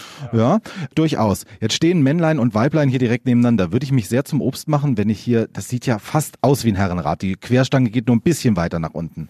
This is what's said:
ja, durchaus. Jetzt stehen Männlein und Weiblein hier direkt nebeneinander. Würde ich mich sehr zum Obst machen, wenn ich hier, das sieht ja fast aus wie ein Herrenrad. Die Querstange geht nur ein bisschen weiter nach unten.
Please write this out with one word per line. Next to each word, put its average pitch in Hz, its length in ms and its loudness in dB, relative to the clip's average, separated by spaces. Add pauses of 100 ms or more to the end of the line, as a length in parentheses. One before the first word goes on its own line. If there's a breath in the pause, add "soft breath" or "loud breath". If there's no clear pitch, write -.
(320 loud breath)
ja, 120 280 2 (340 loud breath)
durchaus. 131 500 0 (160 loud breath)
Jetzt 110 140 -2
stehen 170 280 2
Männlein 156 360 2
und 113 160 0
Weiblein 143 340 2
hier 127 100 0
direkt 120 280 0
nebeneinander. 120 440 2
Würde 131 140 0
ich 135 80 -4
mich 123 160 0
sehr 123 160 0
zum 139 160 -2
Obst - 260 -4
machen, 143 300 0
wenn 104 140 0
ich 104 100 -2
hier, 117 320 0
das - 160 -10
sieht 123 160 -6
ja 117 140 0
fast - 420 -4
aus - 240 2
wie 113 60 4
ein 101 40 2
Herrenrad. 87 460 -2
Die 95 140 -2
Querstange 127 560 2
geht 113 160 -2
nur 120 100 4
ein 110 60 0
bisschen 135 340 2
weiter 85 220 -2
nach 80 160 -6
unten. 80 360 -10